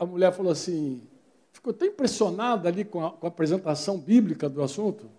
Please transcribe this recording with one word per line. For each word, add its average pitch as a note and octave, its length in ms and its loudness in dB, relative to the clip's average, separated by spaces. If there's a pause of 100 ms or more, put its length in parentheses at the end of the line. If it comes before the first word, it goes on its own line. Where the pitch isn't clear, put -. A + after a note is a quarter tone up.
a F3 60 -2
mulher F3+ 260 4
falou F#3 180 0
assim, C#3+ 560 -4 (460)
ficou - 200 -6
tão F4 140 0
impressionada A3 840 0
ali F#3 160 0
com E3+ 220 -4
a, E3 60 -6
com - 140 -8
a - 20 -2
apresentação E3 680 0
bíblica E3 500 4
do C#3 140 -4
assunto D#3 460 -4 (100)